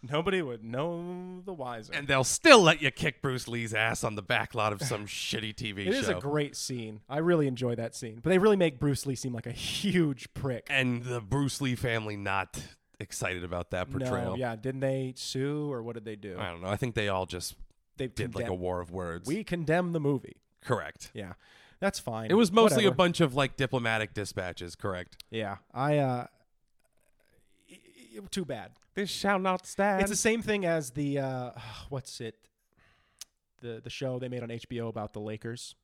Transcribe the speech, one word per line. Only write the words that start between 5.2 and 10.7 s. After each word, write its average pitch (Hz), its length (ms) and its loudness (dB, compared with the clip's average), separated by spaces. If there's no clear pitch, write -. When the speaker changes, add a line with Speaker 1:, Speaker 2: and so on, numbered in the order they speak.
Speaker 2:
T 113 180 -6
V 98 140 -4
Speaker 1:
It 190 80 2
is 254 140 0
a - 40 0
Speaker 2:
show. - 80 -2
Speaker 1:
great 147 360 -2
scene. 110 520 -8
I 135 100 -2
really 165 280 4
enjoy 123 300 0
that 113 180 -6
scene. 113 260 -10
But 156 100 2
they 185 80 8
really 202 180 8
make 160 240 2
Bruce 143 260 0
Lee 135 80 -2
seem 127 180 -6
like 113 140 -8
a 123 60 -8
huge 165 840 0
prick. 127 360 -6